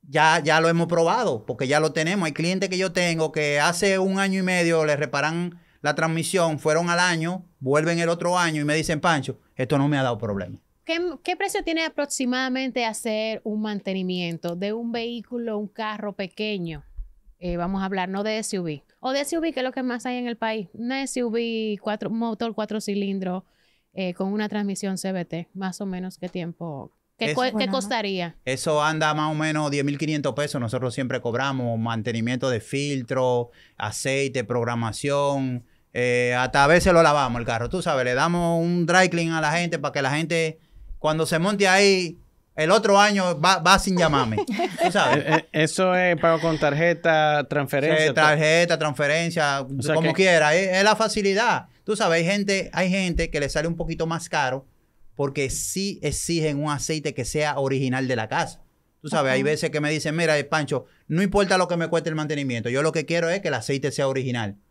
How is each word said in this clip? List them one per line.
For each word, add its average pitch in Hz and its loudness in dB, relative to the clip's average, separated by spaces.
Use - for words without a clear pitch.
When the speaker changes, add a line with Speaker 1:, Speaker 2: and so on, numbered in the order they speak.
Speaker 1:
ya, 156 4
ya 156 4
lo 165 4
hemos 170 2
probado, 170 0
porque 127 -4
ya 143 4
lo 156 2
tenemos. 170 0
Hay 143 -2
clientes 180 -2
que 185 -4
yo 185 0
tengo 165 0
que 147 0
hace 185 2
un 190 0
año 190 0
y - 0
medio 170 2
le 151 2
reparan 151 -2
la 147 0
transmisión, 160 0
fueron 160 0
al 170 2
año, 175 0
vuelven 156 2
el 170 2
otro 170 0
año 160 0
y 147 -2
me 151 0
dicen, 160 0
"Pancho, 143 0
esto 131 0
no 139 2
me 147 2
ha 135 2
dado 120 0
problema". 101 -6
Speaker 2:
¿Qué, 330 -4
qué 359 -4
precio 392 -4
tiene 330 -2
aproximadamente 262 -2
hacer 220 -4
un 214 -4
mantenimiento 185 -4
de 202 -4
un 233 -6
vehículo, 233 -6
un 208 -6
carro 214 -8
pequeño? 185 -6
Eh, 175 -4
vamos 190 -2
a - -2
hablar 190 -2
no 196 -4
de 214 -2
S 214 -4
U 180 -4
V, 151 -6
o 262 -4
de 277 0
S 285 -4
U 320 0
V, 320 -2
que 262 -6
es 254 -2
lo 254 -4
que 262 -4
más 247 -4
hay 247 -4
en 247 -4
el 233 -4
país. 220 -4
Una 262 -4
S 262 -4
U 233 -2
V 220 -2
cuatro, 214 -6
motor 226 -4
cuatro 214 -4
cilindros, 196 -4
eh, 180 -4
con 190 -4
una 214 -2
transmisión 196 -4
C 190 -4
V 180 -4
T, 170 -8
más 185 -8
o 202 -6
menos, 185 -8
¿qué 180 -10
tiempo? 165 -10
¿Qué 226 -2
Speaker 1:
Eso 156 0
Speaker 2:
co-, 247 0
qué 254 0
Speaker 3:
Bueno, 220 -2
¿no? 196 -2
Speaker 2:
costaría? 202 -4
Speaker 1:
Eso 147 0
anda 156 2
más 151 0
o - -2
menos 151 0
diez 143 0
mil 143 -2
quinientos 151 -2
pesos. 143 -4
Nosotros 120 -2
siempre 127 -4
cobramos 123 -2
mantenimiento 117 -2
de 117 0
filtro, 127 -2
aceite, 131 -2
programación. 123 -2
Eh, 123 2
hasta 127 4
a - 6
veces 175 6
lo 165 8
lavamos 143 4
el 117 -4
carro. 120 -2
Tú 185 -4
sabes, 139 0
le 123 0
damos 170 2
un 175 0
dry 185 6
clean 165 0
a 160 -2
la 151 2
gente 170 -2
para 143 -4
que 143 -2
la 135 2
gente, 160 -2
cuando 156 0
se 160 0
monte 196 2
ahí, 190 4
el 156 0
otro 202 6
año 196 4
va, 180 4
va 180 6
sin 190 0
llamarme. 139 4
Speaker 2:
<laughs> 349 -2
Speaker 1:
Tú - 4
sabes. 147 2
Speaker 4:
Eh, 147 0
eh, 156 -2
eso 180 2
es 180 2
pago 165 4
con 160 0
tarjeta, 156 2
transferencia, 147 2
Speaker 1:
Sí, 135 2
Speaker 4:
todo. - -
Speaker 1:
tarjeta, 156 4
transferencia, 151 0
Speaker 4:
O 135 -6
sea 151 0
Speaker 1:
como 160 2
Speaker 4:
que 180 2
Speaker 1:
quiera. 160 6
Es, 185 2
es 196 4
la 214 4
facilidad. 208 0
Tú 214 -2
sabes, 170 2
hay - 0
gente, 196 0
hay 185 0
gente 175 0
que 151 -4
le 139 -2
sale 156 -2
un 170 -4
poquito 160 -4
más 165 -6
caro 139 -2
porque 139 -2
sí - -6
exigen 151 -2
un 151 -2
aceite 147 -4
que 123 -4
sea 147 0
original 131 0
de 127 0
la 110 -2
casa. 139 -4
Tú 151 -12
sabes, 135 2
hay 131 2
Speaker 3:
Ajá. 139 2
Speaker 1:
veces 156 0
que 147 -2
me 151 0
dicen, 156 -2
"Mira, 156 2
eh, 135 -2
Pancho, 143 -2
no 175 0
importa 196 4
lo 180 2
que 180 0
me 165 -2
cueste 165 0
el 156 -4
mantenimiento, 139 -2
yo 131 0
lo 156 2
que 156 -2
quiero 165 0
es 196 -2
que 175 -2
el 143 0
aceite 135 -2
sea 139 0
original". 120 -2